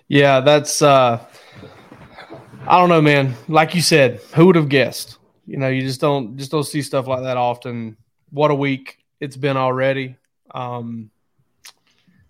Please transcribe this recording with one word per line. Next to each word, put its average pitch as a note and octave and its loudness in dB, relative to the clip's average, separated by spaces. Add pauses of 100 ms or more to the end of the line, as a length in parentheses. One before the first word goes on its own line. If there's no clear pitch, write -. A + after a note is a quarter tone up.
Yeah, C#3+ 4
that's, C#3+ 2
uh, B2+ 4 (1400)
I F3+ 4
don't F3+ 4
know, E3+ 4
man. C#3+ 2 (140)
Like D#3+ 2
you F3 0
said, C3+ 2 (140)
who E3 6
would F#3 6
have D#3 0
guessed? C3 -2 (280)
You - -12
know, C3+ -4
you C3 -2
just C3 -8
don't, C#3 -4
just C3+ -14
don't D3+ -4
see D3 -6
stuff C3 -6
like C3 -6
that C3 -6
often. A#2+ -8 (340)
What D3 0
a D3 0
week C#3 -6 (220)
it's C3+ -12
been C3+ -4
already. C3 -4 (340)
Um, A#2+ -12 (1200)